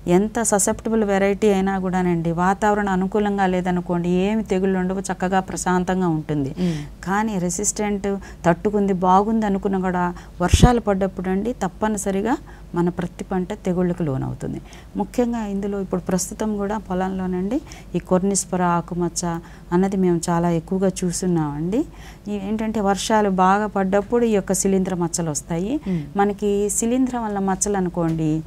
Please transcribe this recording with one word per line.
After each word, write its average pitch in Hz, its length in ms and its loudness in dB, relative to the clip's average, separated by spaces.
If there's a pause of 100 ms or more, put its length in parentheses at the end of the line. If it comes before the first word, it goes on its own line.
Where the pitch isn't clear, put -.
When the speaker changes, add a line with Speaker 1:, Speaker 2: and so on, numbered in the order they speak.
Speaker 1:
ఎంత 208 340 4
ససెప్టబుల్ 220 600 2
వెరైటీ 196 440 2
అయినా 196 320 2
కూడానండి, 180 520 0
వాతావరణం 202 580 2
అనుకూలంగా 202 560 2
లేదనుకోండి, 180 640 0
ఏమి 196 340 2
తెగుళ్ళు 190 360 2
ఉండవు, 185 200 -2
చక్కగా 185 400 0
ప్రశాంతంగా 185 680 0
ఉంటుంది. 151 520 -2
Speaker 2:
మ్మ్. 156 440 -4
Speaker 1:
కానీ 208 340 0
రెసిస్టెంట్, 202 800 -2 (280)
తట్టుకుంది, 196 480 2
బాగుంది 196 520 4
అనుకున్నా 196 340 0
కూడా 180 340 0 (280)
వర్షాలు 233 380 4
పడ్డప్పుడు 190 500 0
అండి 202 240 0
తప్పనిసరిగా 208 840 -2 (380)
మన 175 140 2
ప్రతి 175 340 -6
పంట 185 300 -4
తెగుళ్ళకు 180 500 0
లోనవుతుంది. 135 580 -4 (360)
ముఖ్యంగా 233 480 -2
ఇందులో 202 360 -4
ఇప్పుడు 185 200 -4
ప్రస్తుతం 208 560 -4
కూడా 202 200 -4
పొలంలోనండి 185 840 -2 (340)
ఈ - 20 0
cornispora 185 640 0
ఆకుమచ్చ 170 800 -2 (320)
అన్నది 196 260 2
మేము 175 320 4
చాలా 170 200 2
ఎక్కువగా 180 420 0 (120)
చూస్తున్నామండి. 175 840 0 (420)
ఈ 208 40 -6
ఏంటంటే 214 480 -4
వర్షాలు 202 500 2
బాగా 190 380 4
పడ్డప్పుడు 202 580 2
ఈ 226 60 2
యొక్క 196 220 2
శిలీంధ్ర 190 420 2
మచ్చలు 170 340 -2
వస్తాయి. 170 580 -4
Speaker 2:
మ్మ్. 175 160 -2 (140)
Speaker 1:
మనకి 202 520 2
శిలీంధ్రం 247 540 0
వల్ల 208 160 -2
మచ్చలు 196 380 0
అనుకోండి, 165 680 0